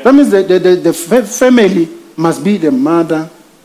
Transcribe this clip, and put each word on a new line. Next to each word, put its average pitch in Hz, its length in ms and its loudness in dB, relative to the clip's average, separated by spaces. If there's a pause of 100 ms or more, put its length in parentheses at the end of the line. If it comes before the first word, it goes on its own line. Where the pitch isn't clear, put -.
that 262 100 4
means 277 180 4
that 196 180 0
the, 180 100 2
the, 180 160 2
the 165 160 0
fa-, 226 320 -2
family 226 640 0 (300)
must 160 260 -4
be 202 140 0
the 156 140 -2
mother 160 580 -2 (360)